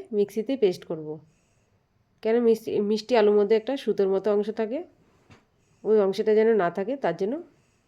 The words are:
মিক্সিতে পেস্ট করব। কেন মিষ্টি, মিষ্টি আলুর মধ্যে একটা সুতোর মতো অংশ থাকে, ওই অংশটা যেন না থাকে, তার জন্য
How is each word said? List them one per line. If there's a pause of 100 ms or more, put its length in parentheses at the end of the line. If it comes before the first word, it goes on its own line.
(140)
মিক্সিতে
পেস্ট
করব। (1120)
কেন
মিষ্টি, (100)
মিষ্টি
আলুর
মধ্যে
একটা
সুতোর
মতো
অংশ
থাকে, (1040)
ওই
অংশটা
যেন
না
থাকে,
তার
জন্য (520)